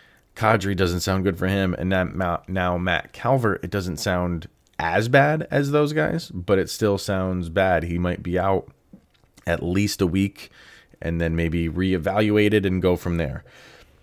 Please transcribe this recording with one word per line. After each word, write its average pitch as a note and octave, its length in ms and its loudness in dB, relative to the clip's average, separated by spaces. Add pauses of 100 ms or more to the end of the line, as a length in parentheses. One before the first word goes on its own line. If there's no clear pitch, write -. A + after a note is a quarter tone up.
(360)
Kadri G2+ 400 2
doesn't F2 260 0
sound F#2+ 220 0
good F#2 140 0
for F#2 100 -2
him. F#2+ 300 0
And F2+ 120 -2
now, F#2 580 -2
now F2+ 300 -2
Matt F2 340 -2
Calvert, A#2+ 520 0
it F2 60 -6
doesn't F2+ 280 -4
sound F2+ 500 -2 (320)
as F#2+ 280 0
bad C#3+ 440 4
as C#3 180 0
those D3 240 2
guys, D#3 380 -2
but F#2+ 260 0
it F2+ 120 0
still G2+ 280 0
sounds F#2 520 -2
bad. F2 340 2
He F2 160 -2
might F2+ 240 -2
be F2 160 0
out F#2+ 320 0 (760)
at E2 160 0
least G2 400 0
a F#2 60 4
week G2 440 -2 (500)
and E2 180 -2
then E2 160 0
maybe E2 320 0
reevaluated G2 1000 2
and F#2 160 0
go F2+ 140 4
from E2+ 220 -2
there. D2 260 -4 (600)